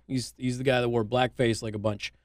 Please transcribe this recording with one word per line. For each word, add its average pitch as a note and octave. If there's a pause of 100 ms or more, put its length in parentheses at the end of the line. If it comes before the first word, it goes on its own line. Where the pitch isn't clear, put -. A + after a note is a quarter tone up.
he's, B2+
he's B2+
the B2+
guy B2+
that A#2+
wore A#2
blackface A#2+
like A2
a G#2+
bunch, G#2 (120)